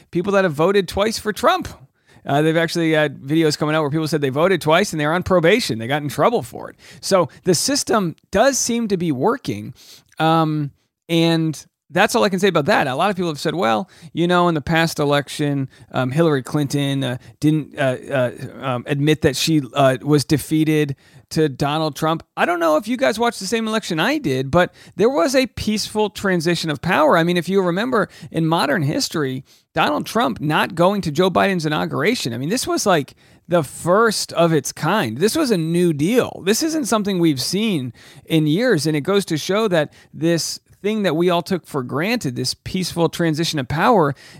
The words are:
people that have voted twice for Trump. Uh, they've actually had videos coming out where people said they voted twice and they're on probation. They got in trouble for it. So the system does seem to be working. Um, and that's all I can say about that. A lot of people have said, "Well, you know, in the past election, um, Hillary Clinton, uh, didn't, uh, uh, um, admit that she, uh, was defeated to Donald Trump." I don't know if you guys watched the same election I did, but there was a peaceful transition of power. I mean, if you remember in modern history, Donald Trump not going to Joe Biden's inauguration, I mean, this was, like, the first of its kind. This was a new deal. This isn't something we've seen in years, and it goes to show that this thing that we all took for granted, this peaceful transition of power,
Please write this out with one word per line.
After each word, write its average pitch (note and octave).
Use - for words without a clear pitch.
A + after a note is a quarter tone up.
people F3+
that G3
have F3
voted F#3+
twice G#3
for G#3+
Trump. E4+
Uh, C#3+
they've D#3+
actually E3
had D3
videos D3+
coming D3+
out D#3+
where D3
people D#3
said D3+
they C#3
voted D#3+
twice E3
and D#3+
they're D3
on F3+
probation. F3
They A2+
got C#3+
in D3
trouble E3+
for A#1
it. -
So F3+
the E3+
system A#3
does B3+
seem A#3
to G3
be E3
working. B2+
Um, D#3
and E3
that's F3+
all A3+
I G#3
can F3+
say G3
about D#3+
that. G3
A B2+
lot E3+
of G3
people F3
have C#3+
said, D3+
"Well, G#3
you E3+
know, F3
in E3+
the D3+
past E3
election, C#3+
um, B2+
Hillary D3+
Clinton, C#3
uh, B2
didn't, D3+
uh, C3
uh, B2
um, B2
admit D3
that C#3
she, D#3
uh, C3+
was C#3+
defeated D3+
to D#3
Donald D3
Trump." D#3+
I G#3
don't F4
know D#4+
if G#3+
you B3
guys A#3+
watched A#3
the F#3+
same A3+
election G#3+
I C4
did, C3+
but E3+
there G#3+
was D4
a C4
peaceful G#3+
transition F3
of D3
power. A3
I E3
mean, F3
if E3+
you G3
remember G3
in E3
modern F#3
history, C#3
Donald B3+
Trump A#3+
not F3+
going G3+
to D#3+
Joe F3+
Biden's G3
inauguration, D3+
I -
mean, C3+
this B3+
was, E4+
like, E3+
the E3+
first G3+
of E3
its C#3+
kind. D3+
This G3
was D4+
a G3+
new E3+
deal. D#3+
This A3
isn't D#4
something G3+
we've D#3
seen F3+
in D#3
years, E3
and D#3
it D3
goes G3
to D#3
show G#3
that D#3+
this D#3+
thing G#3
that E3+
we F3
all E3+
took F3+
for C3+
granted, C#3
this B2+
peaceful E3+
transition D#3+
of B2
power, E3